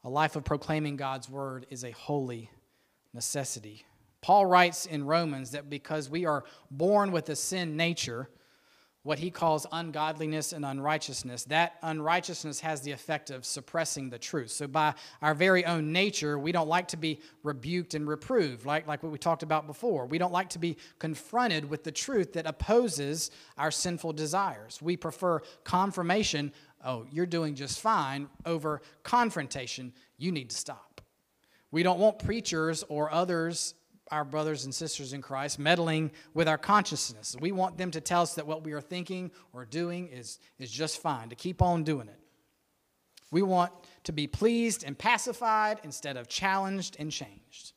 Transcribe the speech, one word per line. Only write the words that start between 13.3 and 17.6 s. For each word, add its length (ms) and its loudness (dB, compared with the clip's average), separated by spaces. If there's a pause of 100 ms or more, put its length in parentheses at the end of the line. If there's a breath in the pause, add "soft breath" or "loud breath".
suppressing 640 -4
the 80 -10
truth. 340 -6
So 160 -6
by 280 2 (260 loud breath)
our 120 4
very 320 6
own 280 0
nature, 440 2
we 140 -2
don't 160 2
like 220 2
to 80 -6
be 240 -4 (220 loud breath)
rebuked 500 -4